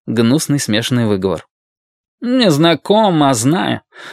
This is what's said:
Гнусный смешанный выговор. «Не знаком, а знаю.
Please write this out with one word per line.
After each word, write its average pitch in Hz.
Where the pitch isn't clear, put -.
Гнусный 120
смешанный 117
выговор. 95
«Не 240
знаком, 170
а 139
знаю. 123